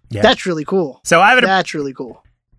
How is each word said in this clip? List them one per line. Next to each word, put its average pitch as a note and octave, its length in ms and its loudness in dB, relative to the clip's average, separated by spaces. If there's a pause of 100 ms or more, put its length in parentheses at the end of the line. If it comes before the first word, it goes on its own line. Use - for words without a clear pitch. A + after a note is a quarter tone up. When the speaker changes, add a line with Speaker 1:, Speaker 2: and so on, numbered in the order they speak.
(140)
Speaker 1:
Yeah. G#2 100 -6
Speaker 2:
That's A3+ 220 2
really D#3+ 200 -6
cool. E3+ 400 -4
Speaker 1:
So E3+ 160 4
I G3+ 80 6
have B3+ 80 4
an B3 80 2
Speaker 2:
That's F#3+ 280 -2
really C#3 200 -8
cool. B2+ 280 -16 (380)